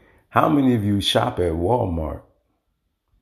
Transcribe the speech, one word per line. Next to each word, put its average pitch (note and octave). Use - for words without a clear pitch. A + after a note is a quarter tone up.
How D#3
many C3+
of G#2
you G2+
shop A#2
at F2
Walmart? E2+